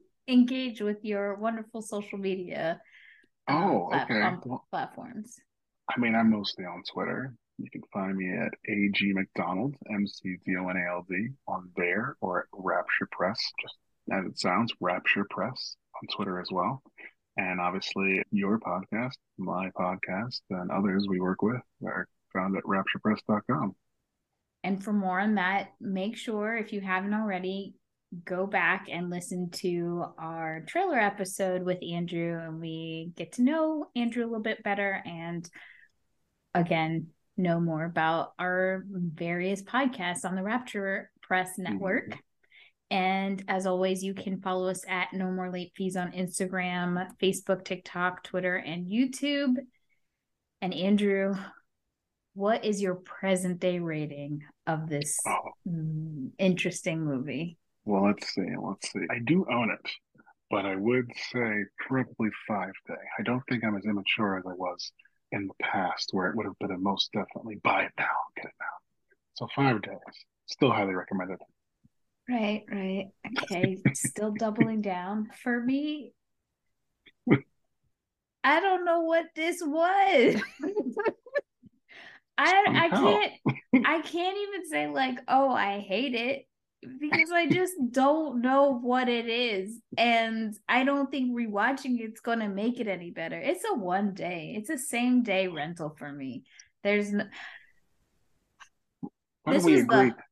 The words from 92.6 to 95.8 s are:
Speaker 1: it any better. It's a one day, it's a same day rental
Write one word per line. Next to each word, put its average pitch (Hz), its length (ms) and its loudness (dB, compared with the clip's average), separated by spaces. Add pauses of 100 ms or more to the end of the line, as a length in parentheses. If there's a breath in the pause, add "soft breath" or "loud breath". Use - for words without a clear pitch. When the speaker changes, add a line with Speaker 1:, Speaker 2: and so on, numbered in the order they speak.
Speaker 1:
it 220 80 -2
any 175 240 -4
better. 165 280 -6
It's - 300 -2
a 403 60 0
one 196 400 0
day, 170 420 -6
it's 214 140 -8
a 302 80 -2
same 247 460 2
day 190 240 2
rental 156 500 -6